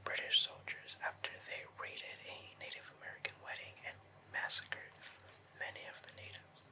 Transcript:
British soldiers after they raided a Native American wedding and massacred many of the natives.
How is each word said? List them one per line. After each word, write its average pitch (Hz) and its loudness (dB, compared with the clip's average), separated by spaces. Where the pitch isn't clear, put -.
British - 8
soldiers - 0
after - 2
they - -2
raided - -4
a - -8
Native - -6
American - -4
wedding - -6
and - -4
massacred - 6
many - -2
of - -8
the - -10
natives. - -10